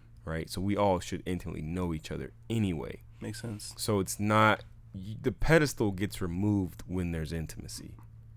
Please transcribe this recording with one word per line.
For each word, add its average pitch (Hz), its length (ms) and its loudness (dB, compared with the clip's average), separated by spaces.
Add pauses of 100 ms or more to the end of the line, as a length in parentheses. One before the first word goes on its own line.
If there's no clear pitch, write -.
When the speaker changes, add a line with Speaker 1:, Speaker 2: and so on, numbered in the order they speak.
(240)
Speaker 1:
right? 80 240 -4
So - 140 -6
we 101 140 0
all 98 240 4
should - 260 -6
intimately 82 360 -4
know 85 300 -2
each 78 180 -6
other 73 220 -8 (160)
anyway. 95 540 0 (180)
Speaker 2:
Makes 110 220 -8
sense. 110 340 -8
Speaker 1:
So 104 240 2
it's - 180 -2
not, 107 460 6 (300)
y-, 98 260 -10
the 123 120 0
pedestal 151 600 4
gets 92 300 -2
removed 95 640 2
when 90 260 0
there's 80 200 -2
intimacy. - 640 -8 (420)